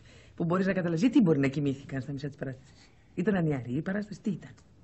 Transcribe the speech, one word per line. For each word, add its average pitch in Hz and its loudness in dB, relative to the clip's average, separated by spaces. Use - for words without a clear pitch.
που - -4
μπορείς 180 2
να 190 2
καταλάβεις, 170 0
γιατί 269 6
μπορεί 160 6
να 139 4
κοιμήθηκαν 135 -4
στα 147 -10
μισά 143 -6
της 139 -12
παράστασης; - -10
Ήταν 196 0
ανιαρή 139 0
η 151 -2
παράσταση, 190 -6
τι - -4
ήταν; - -6